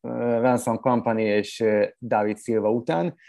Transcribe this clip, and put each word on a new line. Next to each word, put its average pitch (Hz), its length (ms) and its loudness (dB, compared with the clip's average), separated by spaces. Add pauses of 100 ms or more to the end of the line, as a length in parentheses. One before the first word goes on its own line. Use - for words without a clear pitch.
ö, 120 400 -2
Vincent 120 380 2
Kompany 117 380 0
és, 104 420 0
ö, 107 260 2 (140)
David 107 380 -2
Silva 110 340 0
után. 160 440 -2 (140)